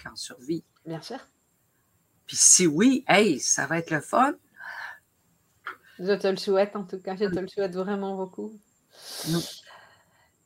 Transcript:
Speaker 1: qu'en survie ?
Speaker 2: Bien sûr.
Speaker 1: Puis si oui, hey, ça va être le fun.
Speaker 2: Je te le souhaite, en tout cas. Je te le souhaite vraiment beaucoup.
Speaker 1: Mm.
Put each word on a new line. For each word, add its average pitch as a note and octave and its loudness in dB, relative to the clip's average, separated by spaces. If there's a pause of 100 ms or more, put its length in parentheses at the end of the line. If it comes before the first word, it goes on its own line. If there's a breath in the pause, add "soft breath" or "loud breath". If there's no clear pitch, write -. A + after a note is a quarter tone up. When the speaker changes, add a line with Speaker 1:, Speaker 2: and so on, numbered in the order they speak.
Speaker 1:
qu'en C3 -16
survie ? D3+ -10 (220)
Speaker 2:
Bien D#3+ -10
sûr. B3 -14 (1040)
Speaker 1:
Puis - -8
si - 6
oui, G#3+ 4
hey, F3 6
ça - 0
va D#3+ -2
être E3 -4
le D3 0
fun. C4+ 2 (1700 loud breath)
Speaker 2:
Je F#3 0
te F#3+ -2
le F#3+ 0
souhaite, G3+ 0
en G3+ -6
tout F#3+ -10
cas. F#3+ -8
Je G#3 -2
te F3+ -2
le F#3 -4
souhaite F#3+ -4
vraiment G3 -4
beaucoup. G3 -10 (760 loud breath)
Speaker 1:
Mm. E3 0 (1080 soft breath)